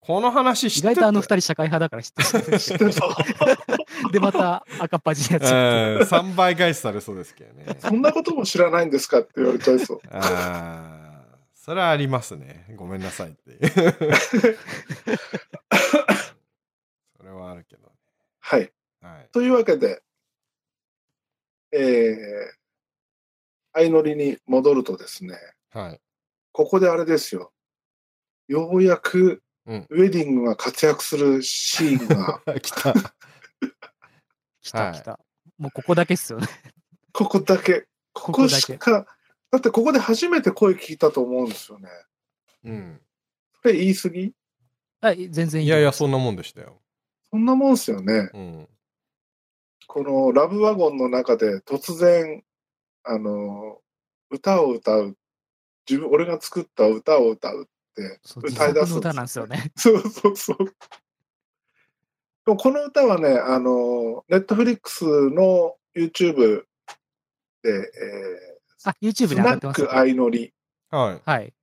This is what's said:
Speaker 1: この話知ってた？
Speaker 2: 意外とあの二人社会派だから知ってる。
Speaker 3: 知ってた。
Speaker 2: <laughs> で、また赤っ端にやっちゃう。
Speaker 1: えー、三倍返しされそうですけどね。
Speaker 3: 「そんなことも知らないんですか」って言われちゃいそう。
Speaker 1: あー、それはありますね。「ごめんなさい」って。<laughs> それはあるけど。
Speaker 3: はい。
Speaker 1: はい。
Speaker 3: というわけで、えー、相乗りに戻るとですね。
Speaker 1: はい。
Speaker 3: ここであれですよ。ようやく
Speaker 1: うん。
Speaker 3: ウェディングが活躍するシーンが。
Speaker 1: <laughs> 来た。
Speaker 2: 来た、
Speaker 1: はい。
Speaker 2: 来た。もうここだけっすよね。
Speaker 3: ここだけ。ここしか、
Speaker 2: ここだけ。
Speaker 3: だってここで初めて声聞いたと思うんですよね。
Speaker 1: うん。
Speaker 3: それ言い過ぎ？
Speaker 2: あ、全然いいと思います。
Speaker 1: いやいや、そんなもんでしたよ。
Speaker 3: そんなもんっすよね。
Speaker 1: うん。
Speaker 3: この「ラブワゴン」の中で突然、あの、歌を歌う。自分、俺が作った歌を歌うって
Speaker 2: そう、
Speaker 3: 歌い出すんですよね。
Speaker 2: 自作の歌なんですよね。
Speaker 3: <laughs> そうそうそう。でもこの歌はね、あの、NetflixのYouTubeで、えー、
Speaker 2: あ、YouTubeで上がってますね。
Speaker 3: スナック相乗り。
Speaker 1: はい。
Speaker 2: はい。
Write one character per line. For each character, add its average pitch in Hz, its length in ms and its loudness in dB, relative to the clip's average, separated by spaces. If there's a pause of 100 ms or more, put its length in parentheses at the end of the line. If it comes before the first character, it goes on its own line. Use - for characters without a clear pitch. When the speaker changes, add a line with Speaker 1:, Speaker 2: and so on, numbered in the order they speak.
Speaker 1:
こ 180 220 -4
の 247 80 2
話 254 400 0
知 - 80 -4
っ 147 40 -4
て - 40 -
た？ 226 60 2
Speaker 2:
意 - 20 2
外 349 80 2
と 220 60 6
あ 208 40 4
の 208 80 2
二 185 40 -6 (120)
人 185 60 2
社 165 120 -2
会 156 140 -2
派 160 100 -2
だ 160 120 -2
か 113 60 -14
ら 117 60 -12
知 - 60 -16
っ - 40 -20
て 220 400 -2
る。 208 60 2
Speaker 3:
知 - 160 -6
っ 170 40 -4
て 208 200 4
た。 - 180 -4 (420)
Speaker 2:
<laughs> 311 520 -6
で、 185 100 2
ま 196 120 2
た 180 320 0 (160)
赤 170 160 -4
っ 156 80 -2
端 147 240 -2
に - 60 2
や 165 40 2
っ - 20 0
ち 135 60 0
ゃ - 40 4
う。 - 20 4
Speaker 1:
え 113 460 2
ー、 220 80 6
三 185 280 0
倍 180 220 2
返 170 160 2
し 147 60 -6
さ 117 140 -6
れ 101 100 -6
そ 107 100 -14
う 95 40 -12
で 90 80 -12
す - 100 -20
け - 100 -20
ど 113 80 -20
ね。 143 260 -12
Speaker 3:
「そ 226 160 -4
ん 233 60 0
な 302 120 4
こ 320 100 -2
と 339 120 -4
も 254 100 -4
知 - 140 -6
ら 170 120 4
な 175 120 2
い 165 40 0
ん 156 40 -4
で 139 80 0
す - 80 -4
か」 135 140 4
っ - 40 -2
て - 120 -20
言 131 100 -2
わ 127 60 0
れ 123 60 -2
ち 131 120 2
ゃ 127 40 6
い 127 60 4
そ - 160 -6
う。 - 40 -18 (100)
Speaker 1:
あ 85 1160 -8
ー、 60 100 -20 (180)
そ - 200 -12
れ 185 80 -2
は 170 80 2
あ 151 60 4
り 143 120 -2
ま 131 140 -2
す - 140 -14
ね。 78 400 -20
「ご 95 100 -14
め 95 120 -10
ん 95 40 -8
な 95 80 -8
さ 90 160 -10
い」 82 40 -16
っ - 20 -20
て。 - 360 -4
<laughs> - 0 - (3500)
そ - 60 -20
れ 95 80 -20
は 92 200 -18
あ 90 60 -16
る 85 120 -20
け - 80 -20
ど。 - 160 -20 (480)
Speaker 3:
は - 180 0
い。 - 140 -4 (300)
Speaker 1:
は 87 160 -20
い。 135 120 -20
Speaker 3:
と 240 120 -2
い 247 60 0
う 254 60 4
わ 233 100 2
け 170 120 2
で、 110 260 -4 (1700)
え 120 440 2
ー、 - 0 - (1600)
相 165 160 4
乗 160 120 6
り 151 140 -2
に 143 300 -2
戻 131 260 4
る 131 120 2
と 95 120 -6
で - 100 -18
す - 180 -18
ね。 90 100 -14 (360)
Speaker 1:
は 95 220 -12
い。 - 80 -20 (520)
Speaker 3:
こ 151 120 2
こ 185 160 0
で 185 80 4
あ 165 80 2
れ 170 80 -2
で 160 140 2
す - 160 -8
よ。 - 180 -12 (960)
よ 160 240 -2
う 185 120 4
や 180 140 4
く 185 460 2 (240)
Speaker 1:
う 113 80 -10
ん。 104 160 -10
Speaker 3:
ウ 170 140 4
ェ 196 40 4
デ 170 160 0
ィ 143 60 -4
ン 131 60 2
グ 120 80 0
が 113 120 0
活 - 300 -2
躍 - 180 0
す - 140 -8
る 139 240 2
シ - 540 -2
ー 127 80 -2
ン 110 40 -10
が。 156 400 0
Speaker 1:
<laughs> 135 120 -6
来 - 100 -12
た。 - 240 -2 (1700)
Speaker 2:
来 - 100 -16
た、 110 120 -4
Speaker 1:
は 92 80 -6
い。 - 20 -12
Speaker 2:
来 76 80 -16
た。 - 180 -16 (380)
も 143 100 -10
う - 20 -12
こ - 120 -14
こ 175 120 2
だ 170 120 2
け 180 80 0
っ - 20 -4
す - 160 -10
よ 113 60 -12
ね。 - 80 -6 (640)
Speaker 3:
こ 202 140 0
こ 196 140 0
だ 190 180 2
け。 185 280 0 (280)
こ - 180 -10
こ 262 160 4
し 139 140 0
か、 - 100 -6
Speaker 2:
こ 127 140 -14
こ 240 60 4
だ 202 120 2
け。 - 60 -20 (400)
Speaker 3:
だ 262 80 2
っ - 20 2
て 233 100 2
こ 226 140 2
こ 302 80 2
で 269 60 4
初 226 300 0
め 339 120 2
て 190 120 0
声 190 220 2
聞 156 200 -14
い - 40 -20
た 156 120 4
と 143 120 -4
思 127 180 -2
う 127 40 -2
ん 117 60 -6
で 104 40 -10
す - 160 -18
よ 107 80 -20
ね。 95 100 -20 (760)
Speaker 1:
う 117 80 -12
ん。 90 280 -14 (600)
Speaker 3:
そ - 80 2
れ 220 80 6
言 185 140 0
い 190 40 4
過 190 140 -6
ぎ？ 185 240 -8 (720)
Speaker 2:
あ、 214 120 2
全 180 140 -12
然 - 0 -
い - 0 -
い - 20 -16
と 160 100 -4
思 - 20 0
い - 20 0
ま 156 80 -4
す。 160 60 -2
Speaker 1:
い 156 100 0
や 156 120 4
い - 20 6
や、 143 100 4
そ 147 140 -2
ん 135 60 0
な 131 60 0
も 127 140 -2
ん 95 40 -6
で 87 80 -12
し - 100 -20
た - 80 -20
よ。 - 180 -20 (500)
Speaker 3:
そ 214 60 -4
ん 220 80 2
な 254 100 4
も 269 140 4
ん 269 60 6
っ - 20 0
す 254 140 -4
よ 208 100 -4
ね。 - 320 -2
Speaker 1:
う 101 60 -18
ん。 82 300 -16 (1160)
Speaker 3:
こ 143 160 -6
の 135 300 2
「ラ 143 140 6
ブ 202 160 -2
ワ 214 120 4
ゴ 175 140 2
ン」 143 80 -4
の 127 140 -2
中 123 260 0
で 107 240 0
突 139 360 -8
然、 170 460 2 (600)
あ 117 140 -4
の、 104 640 -8 (480)
歌 180 320 0
を 139 80 2
歌 113 260 -2
う。 101 180 -2 (760)
自 135 120 0
分、 147 100 -4
俺 151 140 2
が 170 160 -6
作 - 220 -8
っ - 20 -8
た - 220 0
歌 110 340 2
を 117 100 4
歌 104 200 -6
う 85 140 -10
っ - 20 -20 (280)
て 98 280 -14
Speaker 2:
そ - 180 -20
う、 - 60 -14
Speaker 3:
歌 147 220 0
い - 60 0
出 - 120 2
す 170 100 -4
ん 160 40 -4
で - 20 -8
す - 0 -
よ - 0 -
ね。 - 0 -
Speaker 2:
自 - 0 -
作 - 0 -
の 170 80 -4
歌 - 40 -6
な 131 80 -6
ん - 20 -6
で 123 40 -12
す - 100 -10
よ 113 80 -10
ね。 123 260 -8
Speaker 3:
<laughs> - 40 -20
そ 226 160 6
う 196 80 6 (100)
そ 208 200 0
う 202 60 -8
そ - 180 -8
う。 - 40 -14
で 190 140 -4 (1800)
も 202 40 2
こ 254 140 2
の 294 140 -2
歌 285 220 2
は 196 120 4
ね、 151 200 4
あ 127 200 0
の、 123 720 -2
Netflix 190 1040 0
の 180 420 2 (200)
YouTube 160 680 0 (1000)
で、 117 80 -2
え - 20 0 (1120)
ー、 196 40 -4
Speaker 2:
あ、 - 120 -6
YouTube 220 260 -2
で 147 80 -4
上 190 60 2
が 240 140 2
っ - 20 -8
て - 80 -10
ま 139 80 -6
す 147 80 -2
ね。 131 60 -2
Speaker 3:
ス - 20 -6
ナ 131 40 -8
ッ 131 100 4
ク 131 40 4
相 131 60 2
乗 127 160 2
り。 117 240 -6 (360)
Speaker 1:
は 127 240 0
い。 - 160 -18
Speaker 2:
は 127 100 0
い。 - 220 -16